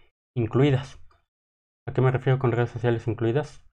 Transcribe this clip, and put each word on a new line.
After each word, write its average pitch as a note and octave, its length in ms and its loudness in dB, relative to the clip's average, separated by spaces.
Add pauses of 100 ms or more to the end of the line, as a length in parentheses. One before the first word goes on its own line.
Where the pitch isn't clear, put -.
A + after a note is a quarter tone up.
(360)
incluidas. C3+ 640 0 (880)
¿A - 60 -8
qué A#2+ 80 0
me C3 100 4
refiero C3 280 0
con A#2+ 120 0
redes A#2 200 0
sociales A#2+ 360 -2
incluidas? A#2 640 -2